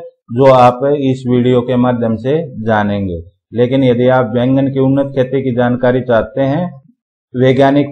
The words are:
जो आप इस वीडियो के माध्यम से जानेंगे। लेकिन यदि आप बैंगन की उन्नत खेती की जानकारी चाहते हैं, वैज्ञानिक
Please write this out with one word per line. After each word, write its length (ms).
जो 200
आप 260
इस 280
वीडियो 340
के 140
माध्यम 400
से 480
जानेंगे। 560
लेकिन 300
यदि 240
आप 180
बैंगन 420
की 120
उन्नत 360
खेती 260
की 140
जानकारी 460
चाहते 400
हैं, 400
वैज्ञानिक 560